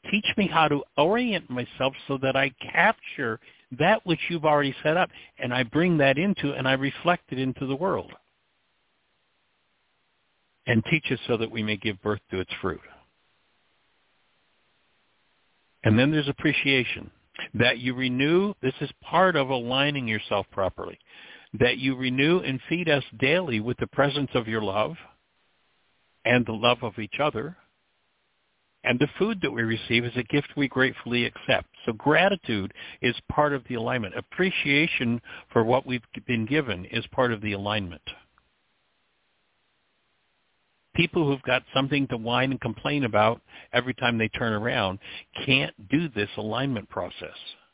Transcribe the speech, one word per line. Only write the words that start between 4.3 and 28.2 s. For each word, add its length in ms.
already 360
set 140
up, 140
and 140
I 100
bring 340
that 200
into 360
and 140
I 60
reflect 600
it 60
into 260
the 100
world. 360
And 240
teach 220
us 160
so 80
that 160
we 120
may 120
give 260
birth 200
to 80
its 120
fruit. 180
And 160
then 120
there's 180
appreciation. 840
That 260
you 140
renew, 680
this 200
is 100
part 360
of 120
aligning 600
yourself 420
properly, 480
that 200
you 180
renew 440
and 280
feed 220
us 140
daily 440
with 160
the 100
presence 480
of 140
your 120
love 360
and 200
the 60
love 320
of 160
each 220
other, 340